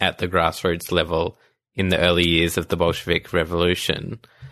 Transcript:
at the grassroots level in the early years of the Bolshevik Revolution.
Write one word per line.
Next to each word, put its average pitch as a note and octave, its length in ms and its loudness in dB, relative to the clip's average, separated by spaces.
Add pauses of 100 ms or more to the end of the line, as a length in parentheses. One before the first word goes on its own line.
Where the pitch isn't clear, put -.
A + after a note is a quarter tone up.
at F#2 160 0
the F#2 100 -4
grassroots E2+ 640 0
level E2+ 460 0 (380)
in F#2+ 120 0
the F2+ 120 2
early F2 280 4
years E2+ 300 2
of E2+ 100 -2
the - 80 -4
Bolshevik E2+ 560 -2
Revolution. F2 880 -2 (320)